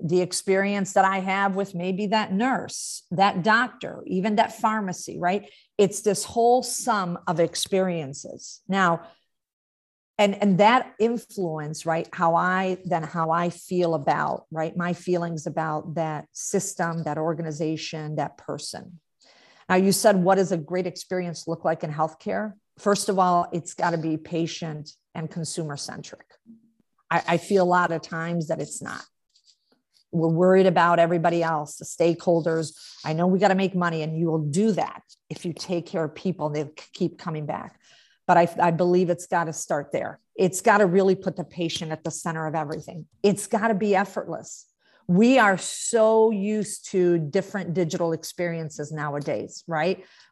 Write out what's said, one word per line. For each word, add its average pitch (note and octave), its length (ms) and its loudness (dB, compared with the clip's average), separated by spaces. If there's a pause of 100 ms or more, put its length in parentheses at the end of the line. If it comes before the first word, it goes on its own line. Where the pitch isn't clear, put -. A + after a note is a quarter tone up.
the F3 200 2
experience G3 720 -2
that F#3+ 120 6
I F#3+ 140 0
have F#3+ 360 -2
with G3 200 -4
maybe F#3 320 -4
that G#3 260 0
nurse, - 800 -4
that F#3+ 320 2
doctor, - 640 0
even G3 300 0
that A#3+ 220 2
pharmacy, G#3+ 600 -4
right? F#3+ 300 -2 (280)
It's G3 240 2
this G3 220 0
whole A#3+ 400 2
sum F#3+ 640 -2
of E3+ 140 2
experiences. E3+ 1300 -4
Now, F3+ 340 2 (1160)
and, G3+ 240 2
and G3 180 4
that A#3+ 380 6
influence, E3 880 -4
right, E3 280 -2
how E3+ 220 2
I, F#3 500 0
then E3+ 180 -2
how D#3+ 280 -2
I F3 180 0
feel F3 460 -2
about, D3 540 -2
right, D#3+ 260 -6
my F3 180 -4
feelings E3+ 520 -4
about D#3 500 -6
that D#3 360 -4
system, E3+ 720 -4
that D3+ 140 -4
organization, D#3 960 -4
that D3 220 -6
person. - 640 -12 (680)
Now, F#3 80 2
you F#3+ 160 6
said, G#3 320 4
"What F#3 120 6
does F#3+ 160 2
a F3 60 0
great F3 300 -4
experience F3 600 -8
look E3 180 -6
like E3 180 0
in D#3 80 -6
healthcare?" F#3+ 640 -6 (240)
First G3+ 320 0
of F#3+ 100 2
all, F3+ 320 4
it's - 220 -6
gotta E3+ 240 0
be D#3 180 -2
patient D#3+ 760 -6 (240)
and D#3+ 140 -8
consumer D#3 460 -6
centric. - 500 -14 (840)
I, E3+ 180 2
I E3+ 80 4
feel F#3+ 260 2
a - 20 4
lot F3 260 2
of E3 100 -4
times E3 460 -4
that D#3 140 -4
it's - 200 -10
not. - 200 -10 (1080)
We're E3 180 0
worried F#3 380 6
about F3 320 6
everybody E3+ 440 2
else, D#3 340 -2
the - 80 -16
stakeholders. E3 880 0 (300)
I D3 100 -2
know E3+ 140 2
we F#3 120 4
gotta F#3+ 160 4
make F#3+ 200 0
money, E3+ 280 0
and D#3+ 140 -4
you E3+ 100 0
will D#3 180 0
do F#3+ 280 2
that - 280 -4 (280)
if - 160 -12
you E3+ 60 -4
take E3+ 360 -6
care E3 180 -2
of D#3+ 100 -8
people, E3 320 -4
and D3 80 -6
they'll D3 120 -4
k-, - 260 -20
keep - 240 -4
coming D#3 300 -8
back. - 320 -10 (480)
But F3 100 8
I, F3 240 6
I E3+ 100 6
believe F3 380 4
it's F3 160 -4
gotta E3+ 280 -2
start D3 380 -6
there. - 280 -6 (160)
It's F#3 260 0
gotta G#3 240 6
really F#3+ 300 4
put F#3 220 -6
the F3 60 -6
patient E3 480 -6
at D#3 120 -8
the D#3+ 80 -6
center D#3+ 340 -6
of D3+ 80 -4
everything. D#3 540 -8 (160)
It's G3+ 240 2
gotta A3 260 0
be G3 220 0
effortless. - 720 -6 (400)
We A3+ 300 6
are G#3 220 6
so A3 720 4
used G#3 580 -4
to F3 300 2
different F3 560 -4
digital F3 360 -2
experiences D#3+ 800 -6
nowadays, D3 760 -6
right? E3+ 360 -2 (280)